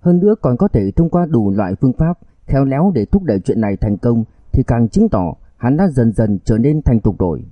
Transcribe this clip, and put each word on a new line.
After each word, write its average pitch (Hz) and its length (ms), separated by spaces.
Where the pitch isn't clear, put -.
Hơn 180 180
nữa 208 240
còn 123 140
có 202 120
thể 98 220
thông 165 200
qua 175 160
đủ 117 240
loại 98 300
phương 131 120
pháp 165 260
khéo 139 180
léo 143 300
để 113 100
thúc 196 180
đẩy 110 180
chuyện 110 200
này 101 160
thành 101 220
công 117 260
thì 135 100
càng 117 260
chứng 214 200
tỏ 90 260
hắn 127 200
đã 190 120
dần 123 240
dần 104 320
trở 110 140
nên 143 240
thành 113 180
thục 101 180
rồi. 87 340